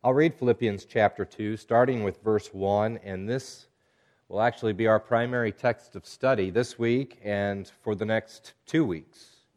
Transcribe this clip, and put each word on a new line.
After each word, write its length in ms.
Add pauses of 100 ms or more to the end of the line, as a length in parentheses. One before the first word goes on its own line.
I'll 120
read 180
Philippians 520
chapter 400
two, 320
starting 460
with 200
verse 320
one, 480
and 260
this 380 (640)
will 120
actually 320
be 140
our 120
primary 520
text 440
of 120
study 420
this 300
week 440
and 480 (120)
for 100
the 120
next 480 (120)
two 180
weeks. 520 (220)